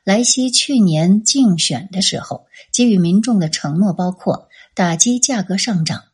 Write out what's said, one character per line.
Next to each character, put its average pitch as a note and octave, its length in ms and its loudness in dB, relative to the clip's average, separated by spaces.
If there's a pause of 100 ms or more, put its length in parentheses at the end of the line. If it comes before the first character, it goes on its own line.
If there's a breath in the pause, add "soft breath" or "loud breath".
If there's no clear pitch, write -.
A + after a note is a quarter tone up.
莱 G#3 220 0
西 B3+ 260 0
去 B3+ 280 0
年 F3+ 440 4
竞 A3 360 2
选 - 340 -6
的 F#3+ 80 -4
时 - 180 -2
候 - 280 -12 (260 loud breath)
给 B3 180 2
予 G#3 60 4
民 F3+ 240 2
众 A3+ 180 0
的 D#3+ 120 0
承 D3+ 260 -6
诺 G3 160 2
包 F3+ 180 -2
括 - 380 -6 (260 soft breath)
打 E3+ 220 0
击 A#3+ 220 0
价 A#3+ 240 -2
格 F#3 160 -4
上 F#3 260 -2
涨、 - 300 -6